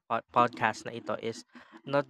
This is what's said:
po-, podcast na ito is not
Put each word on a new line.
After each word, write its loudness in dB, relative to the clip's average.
po-, -2
podcast 2
na -8
ito -6
is -8
not 0